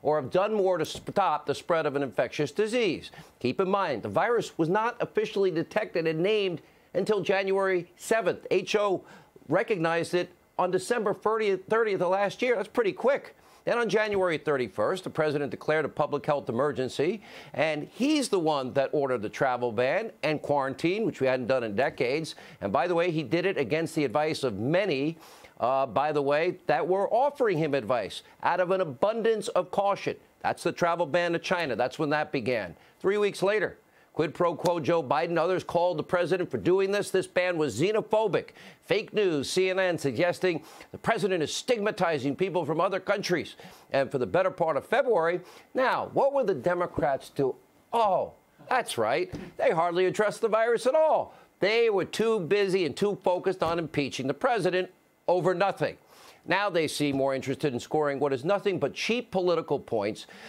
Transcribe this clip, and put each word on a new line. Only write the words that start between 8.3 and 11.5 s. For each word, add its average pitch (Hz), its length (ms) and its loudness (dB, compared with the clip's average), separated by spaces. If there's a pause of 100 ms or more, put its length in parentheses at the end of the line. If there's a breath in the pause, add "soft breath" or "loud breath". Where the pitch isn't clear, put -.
H 190 260 2
O 202 260 0 (460 loud breath)
recognized 170 640 0
it 180 160 0 (300)
on 180 120 2
December 202 440 0
thirtieth, 208 560 0